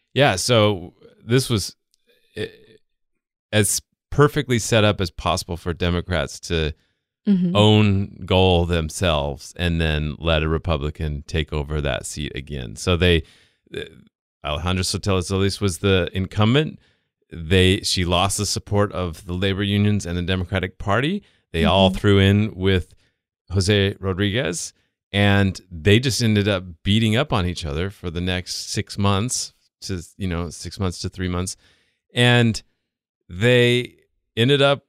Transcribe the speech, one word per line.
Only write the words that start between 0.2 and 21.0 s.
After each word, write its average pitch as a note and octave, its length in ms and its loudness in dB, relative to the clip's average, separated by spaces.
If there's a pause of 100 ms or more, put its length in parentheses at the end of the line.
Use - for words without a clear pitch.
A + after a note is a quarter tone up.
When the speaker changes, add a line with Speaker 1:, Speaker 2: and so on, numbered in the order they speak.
Speaker 1:
so G#2 580 2 (300)
this B2 240 2
was, A2 280 -2 (600)
eh, - 120 -8 (1040)
as G#2+ 280 0 (300)
perfectly C#3 480 0
set G#2+ 260 2
up G#2 160 2
as F2+ 100 -4
possible F2 460 -4
for F2 180 -6
Democrats F2 640 -4
to D#2+ 320 -2 (540)
Speaker 2:
Mm-hmm. F#3 300 2
Speaker 1:
own G#2+ 600 4 (100)
goal F#2 400 4
themselves D#2 880 -2
and E2+ 240 -2
then D2+ 380 -2
let D#2+ 240 0
a D#2 60 0
Republican D2+ 800 -4
take D#2 280 -4
over D2+ 260 -4
that C2 240 -4
seat - 300 -8
again. C2+ 420 -10
So F2 220 -2
they, E2+ 240 4 (520)
uh, - 60 -10 (640)
Alejandra D#2 360 -2
Sotelo F#2 440 -2
Solis G2 340 -2
was F#2+ 200 -2
the F#2 340 2
incumbent. A2 680 0 (540)
They, F2+ 460 4
she - 260 -2
lost F2+ 320 0
the G#2 80 -2
support - 480 -2
of E2+ 320 -6
the F2 80 -10
labor G2 300 -2
unions G2+ 420 0
and F2 140 -4
the F2 40 -4
Democratic F#2 540 -4
Party. C#3 460 -2 (300)